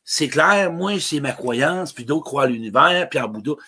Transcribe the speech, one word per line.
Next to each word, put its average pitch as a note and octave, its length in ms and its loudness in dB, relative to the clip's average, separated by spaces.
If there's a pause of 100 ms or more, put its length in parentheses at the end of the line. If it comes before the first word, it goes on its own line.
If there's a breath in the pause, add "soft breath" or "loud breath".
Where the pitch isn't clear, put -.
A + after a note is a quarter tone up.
C'est - 240 -2
clair, F3 440 4
moi, F#3 260 -2
c'est D3+ 220 -2
ma C3+ 120 -4
croyance, C#3 600 -2
puis A#2+ 140 -14
d'autres D3 180 -2
croient C3+ 200 0
à - 20 4
l'univers, B2+ 640 2
puis C#3+ 80 -4
en A#2+ 100 -2
Bouddha, G#2+ 240 -6 (160 loud breath)